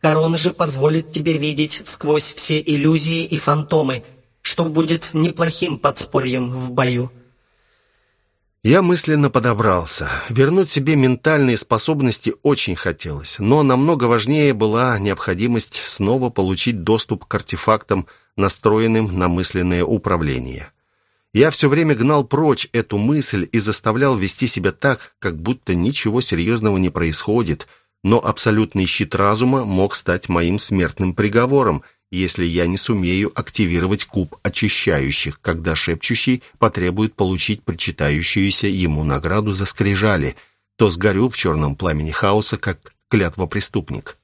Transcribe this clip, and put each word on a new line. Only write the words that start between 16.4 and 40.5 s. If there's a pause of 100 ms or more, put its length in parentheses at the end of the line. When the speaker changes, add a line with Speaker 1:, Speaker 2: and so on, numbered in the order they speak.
Speaker 2:
доступ
к
артефактам, (320)
настроенным
на
мысленное
управление. (640)
Я
всё
время
гнал
прочь
эту
мысль
и
заставлял
вести
себя
так,
как
будто
ничего
серьёзного
не
происходит – (380)
но
абсолютный
щит
разума
мог
стать
моим
смертным
приговором, (300)
если
я
не
сумею
активировать
куб
очищающих,
когда
шепчущий (160)
потребует
получить
причитающуюся
ему
награду
за
скрижали, (400)